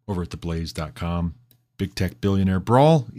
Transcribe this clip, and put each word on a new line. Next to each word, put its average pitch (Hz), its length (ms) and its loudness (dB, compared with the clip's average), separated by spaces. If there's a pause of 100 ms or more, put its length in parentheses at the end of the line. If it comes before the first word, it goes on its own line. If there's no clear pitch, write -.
over 90 160 -4
at 82 60 -10
theblaze 82 440 -6
dot 78 200 -8
com. 87 420 -4 (420)
Big 95 180 -6
tech 92 260 -4
billionaire 95 380 2
brawl, 131 480 4 (120)